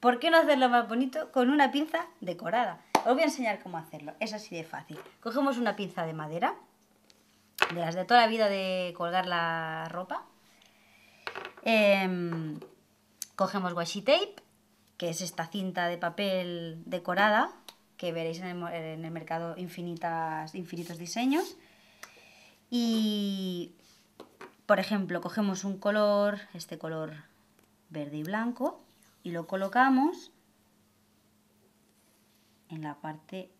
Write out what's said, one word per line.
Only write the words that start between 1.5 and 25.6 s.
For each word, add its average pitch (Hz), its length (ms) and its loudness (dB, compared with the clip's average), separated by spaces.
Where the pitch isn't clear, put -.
pinza 311 360 -2
decorada? 180 600 -2
Os 233 80 6
voy 294 80 2
a 311 40 4
enseñar 226 360 -2
cómo 180 160 -8
hacerlo. 156 420 -12
Es 214 120 -4
así 208 220 -12
de 165 100 -6
fácil. 147 340 -12
Cogemos 254 380 0
una 214 180 0
pinza 190 280 -6
de 160 80 -6
madera, 160 420 -2
de 170 80 -4
las 165 140 0
de 180 100 -2
toda 247 160 10
la 226 60 8
vida 220 220 4
de 185 480 0
colgar 180 300 0
la 165 640 -2
ropa. 175 360 -8
Em, 180 960 2
cogemos 185 360 -2
washi 170 300 -4
tape, 349 320 2
que 175 100 -4
es 165 120 -6
esta 165 260 -8
cinta 185 400 -4
de 175 120 -2
papel 175 880 -4
decorada, 202 680 2
que 175 160 -6
veréis 165 280 -4
en 185 60 -8
el 180 100 -8
mo-, 175 120 -6
en 160 360 -8
el 165 60 -8
mercado 165 460 -6
infinitas, 165 1000 -6
infinitos 170 440 -10
diseños. 262 580 0
Y, 202 1000 0
por 196 140 6
ejemplo, 190 400 -2
cogemos 190 440 -2